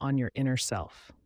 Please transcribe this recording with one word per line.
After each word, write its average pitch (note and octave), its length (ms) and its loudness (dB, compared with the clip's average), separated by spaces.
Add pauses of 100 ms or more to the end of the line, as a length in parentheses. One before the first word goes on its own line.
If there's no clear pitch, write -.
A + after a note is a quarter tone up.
on C#3 160 2
your B2 180 0
inner C3 220 2
self. - 560 -6 (120)